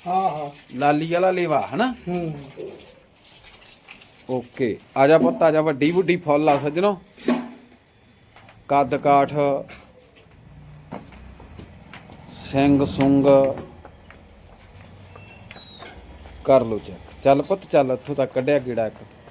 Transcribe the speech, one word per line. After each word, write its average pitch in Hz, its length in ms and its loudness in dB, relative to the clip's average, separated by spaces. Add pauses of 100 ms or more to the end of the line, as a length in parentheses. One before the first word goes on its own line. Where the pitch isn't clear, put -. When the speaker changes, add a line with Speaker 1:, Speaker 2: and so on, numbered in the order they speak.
Speaker 1:
ਹਾਂ, 185 240 0
ਹਾਂ। 151 200 -8 (240)
Speaker 2:
ਲਾਲੀ 147 380 0
ਵਾਲਾ 185 180 2
ਲੇਵਾ, 156 440 -2
ਹਨਾ? 240 200 -2 (140)
Speaker 1:
ਹੂੰ। 170 260 -6 (2000)
Speaker 2:
ਓਕੇ, 123 480 -4 (180)
ਆ 135 100 6
ਜਾ 160 120 6
ਪੁੱਤ, 247 240 0
ਆ 160 80 4
ਜਾ। 156 100 2
ਵੱਡੀ 151 300 0
ਵੁੱਡੀ 175 260 0
ਫੁੱਲ 151 320 0
ਆ 143 100 4
ਸੱਜਣੋ, 175 400 -2 (1700)
ਕੱਦ 139 280 0
ਕਾਠ, 139 360 2 (3250)
ਸਿੰਘ 139 340 4
ਸੁੰਗ 139 420 2 (3250)
ਕਰ 131 200 4
ਲੋ 110 140 -4
ਚੈੱਕ। 92 200 -14 (260)
ਚੱਲ 139 180 4
ਪੁੱਤ, 190 300 -6
ਚੱਲ, 135 200 2
ਇੱਥੋਂ 135 220 -8
ਤੱਕ 131 180 -4
ਕੱਢਿਆ 139 260 0
ਗੇੜਾ 117 280 -4
ਇੱਕ। 107 80 -12 (360)